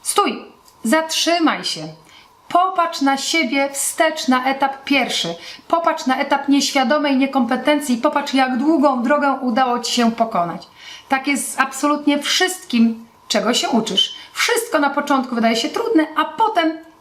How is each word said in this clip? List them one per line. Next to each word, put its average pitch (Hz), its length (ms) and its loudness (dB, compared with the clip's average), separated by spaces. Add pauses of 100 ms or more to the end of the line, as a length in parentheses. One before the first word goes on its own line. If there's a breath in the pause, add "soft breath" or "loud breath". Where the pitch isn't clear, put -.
Stój, - 440 -2 (380)
zatrzymaj 320 800 0
się. - 180 -8 (640 loud breath)
Popatrz 349 540 0
na 277 160 2
siebie 277 560 0
wstecz - 540 -2
na 254 180 2
etap 269 380 -2
pierwszy. 240 520 0 (320 loud breath)
Popatrz 330 380 0
na 262 120 2
etap 277 300 -2
nieświadomej 277 720 2
niekompetencji 262 800 2
i 226 60 -6
popatrz, 294 320 0
jak 262 240 2
długą 277 460 2
drogę 285 280 2 (100)
udało 247 380 0
ci - 140 -6
się 233 180 2
pokonać. 185 560 -2 (420 loud breath)
Tak 269 180 0
jest 277 260 -2
z - 60 -10
absolutnie 294 600 0
wszystkim, 233 840 0 (220)
czego 208 260 0
się - 160 -2
uczysz. 214 460 0 (180 loud breath)
Wszystko 453 460 0
na 285 100 2
początku 262 460 -2
wydaje 226 200 2
się - 140 -2
trudne, 453 380 0 (100)
a 320 80 2
potem 339 520 0 (240)